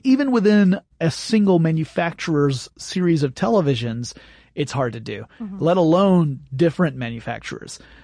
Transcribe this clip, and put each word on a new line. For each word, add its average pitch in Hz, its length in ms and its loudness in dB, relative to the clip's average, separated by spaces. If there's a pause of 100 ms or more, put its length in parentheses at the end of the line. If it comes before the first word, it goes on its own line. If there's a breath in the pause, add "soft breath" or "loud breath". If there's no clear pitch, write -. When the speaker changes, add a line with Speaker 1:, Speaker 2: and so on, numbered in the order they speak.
Speaker 1:
Even 262 280 2
within 208 480 4 (200)
a 165 120 0
single 202 480 2
manufacturer's 160 1160 -2
series 170 460 0
of 131 100 -2
televisions, 123 800 -2 (400 loud breath)
it's 143 200 -6
hard 131 200 -2
to 117 60 -12
do, 107 260 -10 (140)
Speaker 2:
Mm-hmm. 202 200 -12
Speaker 1:
let 170 180 0
alone 170 640 2 (120)
different 156 440 0
manufacturers. 117 840 -10 (240 loud breath)